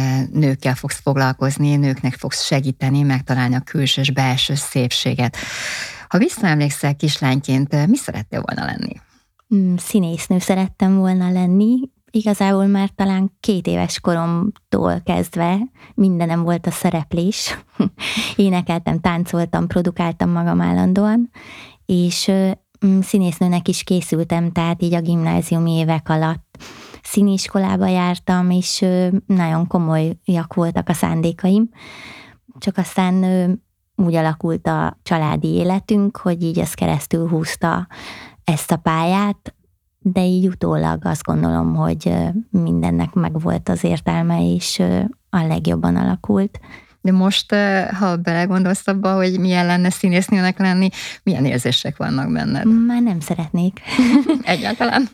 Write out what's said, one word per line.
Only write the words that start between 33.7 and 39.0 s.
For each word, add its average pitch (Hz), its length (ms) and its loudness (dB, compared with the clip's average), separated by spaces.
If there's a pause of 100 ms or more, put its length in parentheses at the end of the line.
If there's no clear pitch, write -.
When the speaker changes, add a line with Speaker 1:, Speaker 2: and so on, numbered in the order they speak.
Speaker 2:
úgy 170 200 2
alakult 160 520 -2
a 160 360 -2
családi 156 460 -2
életünk, 190 680 0
hogy 175 260 -2
így 165 160 -2
ez 165 160 -2
keresztül 165 540 0
húzta 165 580 -2 (580)
ezt - 280 -2
a 170 40 2
pályát, 175 800 0 (440)